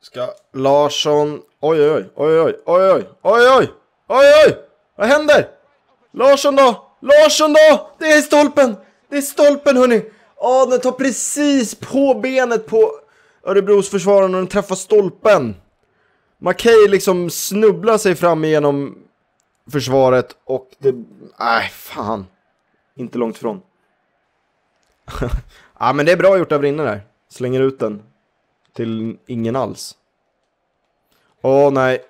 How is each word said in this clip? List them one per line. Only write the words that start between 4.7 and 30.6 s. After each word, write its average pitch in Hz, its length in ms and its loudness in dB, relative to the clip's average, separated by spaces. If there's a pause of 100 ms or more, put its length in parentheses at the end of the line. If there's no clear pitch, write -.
vad 208 120 -4
händer? 294 400 0 (640)
Larsson 269 440 2
då, 254 320 2 (120)
Larsson 302 520 2
då, 311 460 4
det 330 80 -6
är 302 140 4
stolpen, 285 560 2 (340)
det 285 60 -6
är 277 60 -4
stolpen, 285 540 2
hörni! 247 280 2 (360)
Ja, 254 260 2
den 247 140 -2
tar 254 120 -4
precis 269 800 -4
på 269 400 -2
benet 247 520 -4
på 220 260 0 (540)
Örebros 196 420 0
försvarare 196 360 0
och 185 60 -2
den 185 160 -4
träffar 160 280 -6
stolpen. 185 840 -2 (840)
Mackay 208 480 2
liksom 180 420 -2
snubblar 208 680 -2
sig 196 160 -2
fram 160 300 -2
igenom 143 540 -2 (760)
försvaret 127 720 0
och 131 240 -8 (100)
det, 135 160 -2 (440)
nej, 113 340 -2
fan. 107 540 -12 (680)
Inte 120 240 -12
långt 113 180 -6
ifrån. 104 240 -10 (1600)
<laughs> 120 100 -6 (500)
Ja, 120 120 -2
men 147 140 -2
det 170 60 2
är 185 40 2
bra 185 220 2
gjort 160 140 -4
av 143 100 -2
Rinne 143 200 -4
där. 107 180 -6 (280)
Slänger 127 320 -6
ut 135 180 -2
den 104 240 -8 (760)
till 113 500 -8
ingen 117 300 -8
alls. 107 380 -10 (1500)